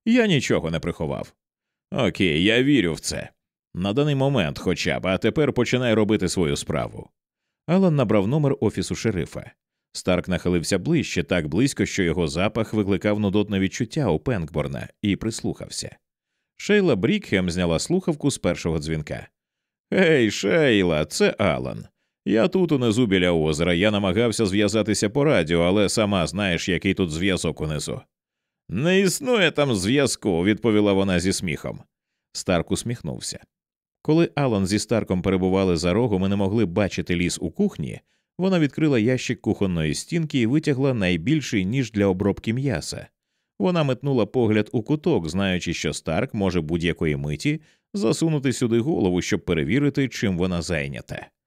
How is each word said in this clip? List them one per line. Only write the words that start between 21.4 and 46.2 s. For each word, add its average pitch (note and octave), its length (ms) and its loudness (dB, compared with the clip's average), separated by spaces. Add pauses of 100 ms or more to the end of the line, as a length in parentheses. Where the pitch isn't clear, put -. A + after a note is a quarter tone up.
Я F3+ 240 2
тут F3 240 0
унизу B2 340 2
біля F2+ 260 4
озера. D#2+ 420 2
Я G2 160 2
намагався G#2 560 0
зв'язатися G#2 640 0
по C#3+ 140 0
радіо, E2+ 360 2
але F#2 280 4
сама G2+ 380 0
знаєш, F#2 420 -2
який F2+ 260 0
тут F#2 160 0
зв'язок E2+ 500 -2
унизу". D#2 400 -6 (680)
"Не F3 320 2
існує G3+ 500 2
там C#3+ 240 2
зв'язку", G#2 720 0
відповіла G#2 480 4
вона F#2+ 280 2
зі F#2 120 0
сміхом. C#2 480 -6 (520)
Старк - 380 -2
усміхнувся. - 680 -6 (640)
Коли D#3+ 320 2
Алан A2+ 320 0
зі G#2 120 0
Старком G2+ 440 -2
перебували F#2 540 2
за F2 160 0
рогом G#2 320 0
і F#2+ 40 2
не G2+ 80 0
могли G2+ 300 2
бачити F2 500 -2
Ліз F2 240 0
у E2+ 100 -6
кухні, E2 500 -4 (380)
вона F#3 200 2
відкрила D3 400 2
ящик A#2+ 420 0
кухонної F2 540 0
стінки D3+ 460 -2
і A2 60 4
витягла C#3 480 0
найбільший G2+ 720 0
ніж A#2 280 -2
для G2+ 140 2
обробки G2 460 0
м'яса. A#2+ 540 -6 (520)
Вона F3+ 260 2
метнула B2+ 420 0
погляд G#2+ 460 2
у A#2+ 100 0
куток, D3 460 0
знаючи, F2+ 460 -2
що D2+ 180 -4
Старк F#2 420 -4